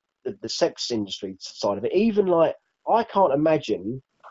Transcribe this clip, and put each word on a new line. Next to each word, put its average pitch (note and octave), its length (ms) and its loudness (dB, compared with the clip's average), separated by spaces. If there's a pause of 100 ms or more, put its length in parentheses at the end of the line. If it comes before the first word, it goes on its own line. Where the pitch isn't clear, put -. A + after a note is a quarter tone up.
(240)
the, A#2 180 -8
the A#2 80 -8
sex - 420 -2
industry G2 480 -6
side - 380 -4
of G#2 80 -4
it, - 80 -4
even, G3+ 340 2
like, E3 280 2 (320)
I A3 160 2
can't F#3+ 300 2
imagine C3 680 0 (300)